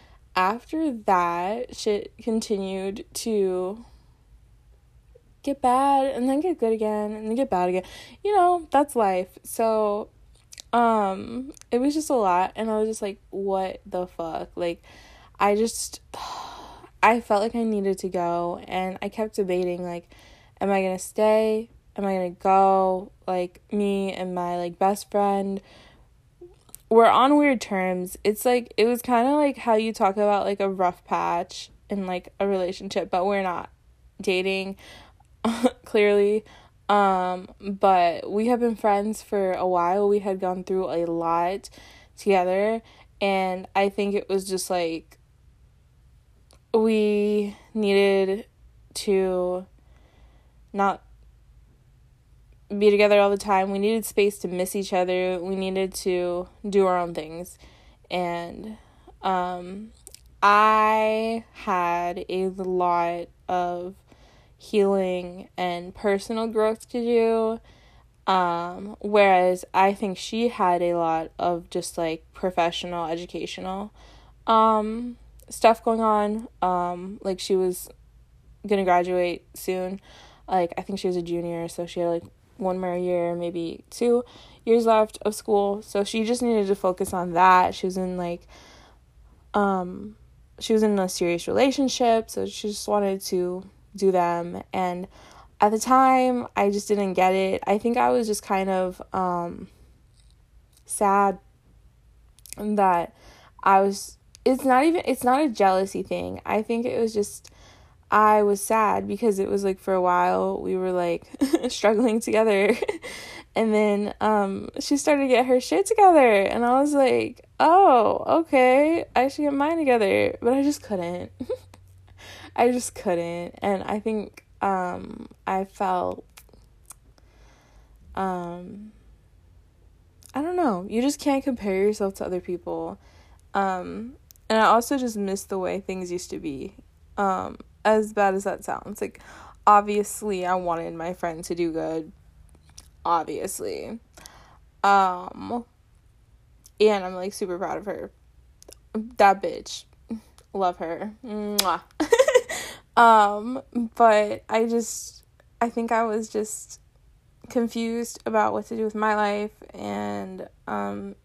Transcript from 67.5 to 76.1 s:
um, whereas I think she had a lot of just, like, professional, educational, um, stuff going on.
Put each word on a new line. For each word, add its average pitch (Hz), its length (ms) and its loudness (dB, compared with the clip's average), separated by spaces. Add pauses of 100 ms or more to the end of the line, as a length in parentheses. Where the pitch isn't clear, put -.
um, 180 680 -2
whereas 190 640 4 (100)
I 196 180 4
think 196 240 -6
she 226 320 -2
had 180 340 2
a 175 120 0
lot 165 440 -2
of 175 300 -2
just, - 300 -8
like, 160 340 -4
professional, 175 720 -4
educational, 180 880 -8 (540)
um, 220 720 2 (320)
stuff - 360 4
going 226 160 0
on. 214 480 0 (140)